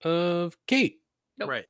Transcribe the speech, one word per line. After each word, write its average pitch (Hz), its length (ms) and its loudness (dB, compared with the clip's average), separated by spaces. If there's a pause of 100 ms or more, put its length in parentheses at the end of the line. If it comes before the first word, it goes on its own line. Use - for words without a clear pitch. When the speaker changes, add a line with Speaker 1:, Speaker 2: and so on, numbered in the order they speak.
Speaker 1:
of 175 520 0 (100)
Kate. 262 340 2 (380)
Speaker 2:
Nope, 208 120 -6
Speaker 3:
Right. - 200 -6